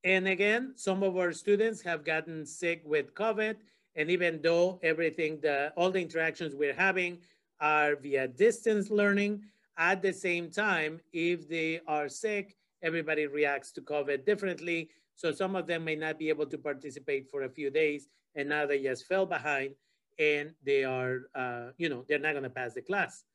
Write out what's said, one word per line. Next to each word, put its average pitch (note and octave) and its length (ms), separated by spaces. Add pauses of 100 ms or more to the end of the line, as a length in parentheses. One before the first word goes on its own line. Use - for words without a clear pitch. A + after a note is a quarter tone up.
And F#3+ 240
again, G#3 480
some G3 280
of F#3+ 120
our F3 160
students G#3 520
have E3 200
gotten D#3+ 420
sick E3+ 380
with D3 300
covid, A3 440 (380)
and D3+ 140
even E3+ 320
though F3 400
everything, D#3+ 600
the, C#3+ 360
all F#3 140
the F#3 100
interactions D#3+ 540
we're C#3+ 180
having F3+ 460 (400)
are D3+ 360
via C3+ 320
distance G#3 600
learning, G3+ 540 (340)
at F3+ 240
the F#3+ 120
same F3 360
time, E3 500 (140)
if E3 340
they E3 400
are D3+ 220
sick, G3+ 460 (260)
everybody D#3 460
reacts C#3+ 440
to C#3+ 100
covid C#3 440
differently. F3 640 (240)
So E3 180
some F#3+ 240
of E3 120
them E3 160
may D#3 120
not D#3 220
be D#3 120
able D3+ 180
to C#3+ 100
participate C#3 720
for C#3 140
a C3 60
few C#3 200
days, D3 380 (260)
and C#3 160
now D3+ 160
they C#3 160
just C3 240
fell F#3+ 220
behind, C#3 480 (420)
and D3+ 460
they C#3 200
are, B2+ 520
uh, B2 420
you E3+ 120
know, B2+ 180
they're D3 100
not D3+ 160
gonna C3+ 160
pass B2 240
the B2 80
class. F#3+ 420 (120)